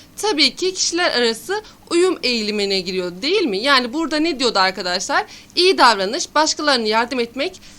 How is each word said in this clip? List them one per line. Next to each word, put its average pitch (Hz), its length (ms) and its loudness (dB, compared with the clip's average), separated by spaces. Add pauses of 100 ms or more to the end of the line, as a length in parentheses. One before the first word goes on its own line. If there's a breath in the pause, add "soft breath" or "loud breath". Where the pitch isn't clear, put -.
(180 loud breath)
Tabii 311 380 2
ki 370 180 -2
kişiler 349 380 0
arası 240 500 -2 (280 loud breath)
uyum 339 340 2
eğilimine 208 560 -2
giriyor 180 320 -4 (100)
değil 381 240 0
mi? 196 120 -2
Yani 247 360 0
burada 311 240 -2
ne 302 220 -2
diyordu 226 200 0
arkadaşlar? 190 640 -2 (300 loud breath)
İyi 349 220 4
davranış, 233 580 2
başkalarına 294 520 2
yardım 233 320 0
etmek 262 420 -6 (180 loud breath)